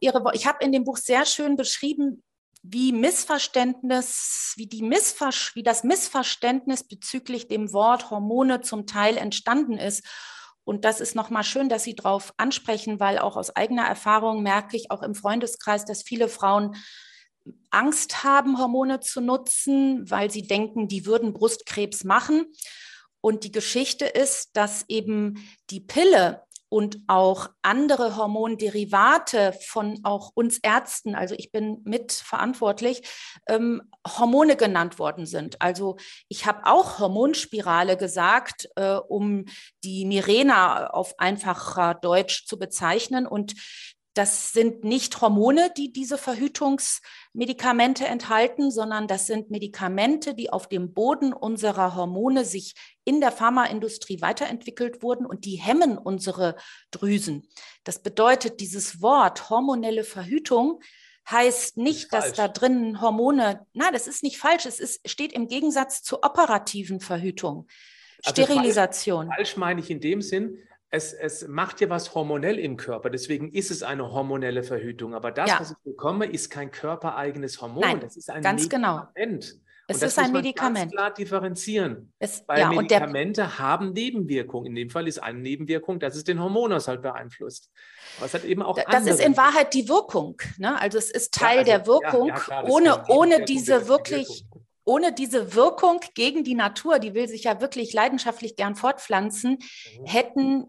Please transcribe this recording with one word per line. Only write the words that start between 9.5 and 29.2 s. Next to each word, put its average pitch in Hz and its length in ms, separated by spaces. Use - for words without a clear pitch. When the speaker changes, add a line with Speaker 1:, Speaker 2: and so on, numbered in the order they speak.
Speaker 1:
ist. - 280
Und 208 220
das 220 160
ist 226 120
noch 220 160
mal 220 140
schön, 269 240
dass 226 160
Sie 233 100
drauf 196 440
ansprechen, 214 640
weil 196 180
auch - 160
aus - 180
eigener 226 320
Erfahrung 214 580
merke 208 340
ich - 140
auch 208 120
im 214 100
Freundeskreis, 208 680
dass 208 200
viele 226 260
Frauen 202 480
Angst 269 520
haben, 277 340
Hormone 262 440
zu - 180
nutzen, 262 880
weil 202 220
sie 208 160
denken, 214 400
die 190 180
würden 226 280
Brustkrebs 208 720
machen. 277 400
Und 214 240
die 208 80
Geschichte 254 540
ist, - 500
dass 208 320
eben 208 580
die 196 120
Pille 277 600
und 208 280
auch 190 420
andere 240 540
Hormonderivate 214 1500